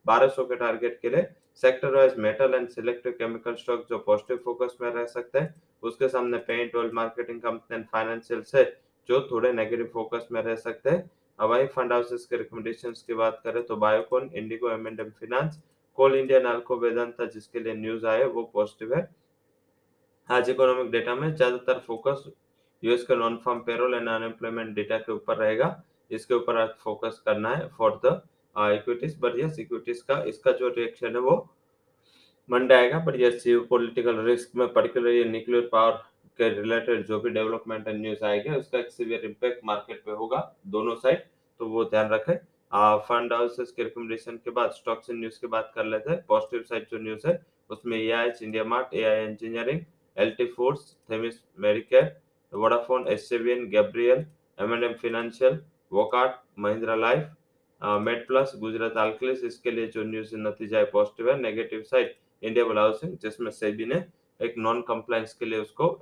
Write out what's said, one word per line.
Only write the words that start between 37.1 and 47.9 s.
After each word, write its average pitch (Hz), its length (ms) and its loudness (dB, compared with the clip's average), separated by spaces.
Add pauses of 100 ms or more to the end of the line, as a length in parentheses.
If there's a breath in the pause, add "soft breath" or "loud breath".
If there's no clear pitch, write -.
भी 117 100 -2
डेवलपमेंट 110 580 -4
and 107 140 -6
news 107 240 -6
आएगा, 104 300 0
उसका 127 240 -2
एक - 120 -8
severe 113 340 -6
impact 120 400 -4
market 104 400 -6
पे 107 60 -8
होगा 113 440 -6 (120)
दोनों 113 280 -2
side, - 280 0 (360)
तो 117 80 -6
वो 113 180 0
ध्यान 107 240 2
रखें। 165 300 0 (340)
आ, 107 240 6
fund 120 360 0
houses 120 380 -2
के 117 120 -6
रिकमेंडेशन 113 540 -10
के 120 140 -10
बाद 117 200 0
स्टॉक्स - 380 -8
एंड 117 100 -6
न्यूज़ 110 220 -10
की 120 60 -8
बात 113 280 -4
कर 110 100 -2
लेते 110 260 -4
हैं। 175 140 -6
Positive 110 380 0
side 110 280 -6
जो 113 60 -8
न्यूज़ 110 300 -8
है 175 180 0 (240)
उसमें 110 280 -6